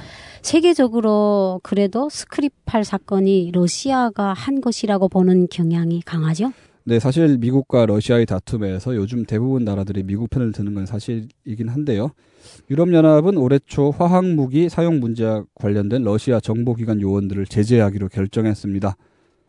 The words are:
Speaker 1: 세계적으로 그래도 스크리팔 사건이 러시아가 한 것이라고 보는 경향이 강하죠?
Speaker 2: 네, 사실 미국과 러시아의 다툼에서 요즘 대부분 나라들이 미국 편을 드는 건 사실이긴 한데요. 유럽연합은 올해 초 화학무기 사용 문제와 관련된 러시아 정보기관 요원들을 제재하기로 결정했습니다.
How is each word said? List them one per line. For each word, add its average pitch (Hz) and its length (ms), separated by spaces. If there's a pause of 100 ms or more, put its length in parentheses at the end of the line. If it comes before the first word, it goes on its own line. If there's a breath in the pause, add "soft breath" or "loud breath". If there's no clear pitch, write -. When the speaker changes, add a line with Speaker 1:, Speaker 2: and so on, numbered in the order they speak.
(420 loud breath)
Speaker 1:
세계적으로 214 1200
그래도 202 460
스크리팔 - 720
사건이 196 720
러시아가 202 800
한 269 280
것이라고 202 480
보는 185 400
경향이 170 520
강하죠? 165 500 (340 soft breath)
Speaker 2:
네, 117 140
사실 135 380
미국과 123 480
러시아의 110 400
다툼에서 101 720
요즘 110 300
대부분 123 380
나라들이 98 400
미국 101 260
편을 120 220
드는 104 220
건 98 120
사실이긴 113 840
한데요. 131 420 (580 soft breath)
유럽연합은 160 680
올해 135 280
초 143 260
화학무기 170 760
사용 165 320
문제와 113 460 (100)
관련된 104 480
러시아 107 380
정보기관 113 580
요원들을 98 460
제재하기로 104 640
결정했습니다. 101 880 (520)